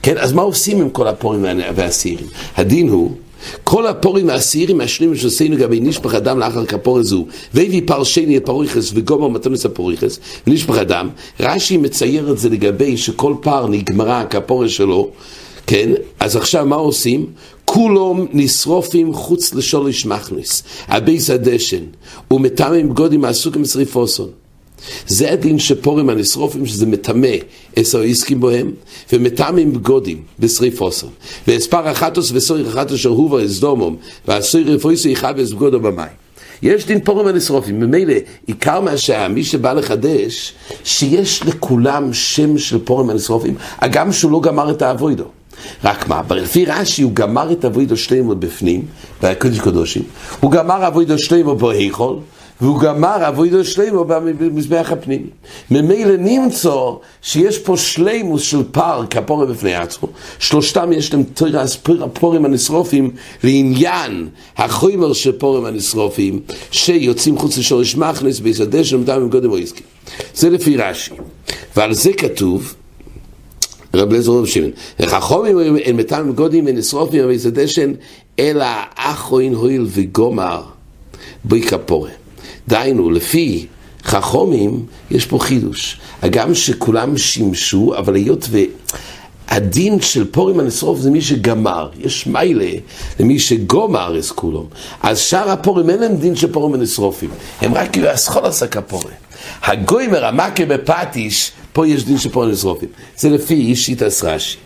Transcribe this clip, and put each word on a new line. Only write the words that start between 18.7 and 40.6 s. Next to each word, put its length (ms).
חוץ 400
לשורש 520
מחניס, 580
הבית 420
הדשן, 540
ומטמאים 580
בגדים 360
העסוקים 360
בשריפוסון. 680
זה 240
הדין 280
שפורים 500
הנשרופים, 560
שזה 200
מטמא 500
את 140
העוסקים 480
בהם, 300
ומטמאים 600
בגדים 480
בשריפוסון. 720
ואספר 400
החטוס 460
וסוהר 340
החטוס 260
אשר 160
הובא 300
את 100
סדומם, 460
והסוהר 400
רפואיסו 420
יכבס 420
בגדו 280
במים. 460
יש 240
דין 140
פורים 280
הנשרופים, 520
ממילא 340
עיקר 340
מה 160
שה-, 300
מי 160
שבא 300
לחדש, 800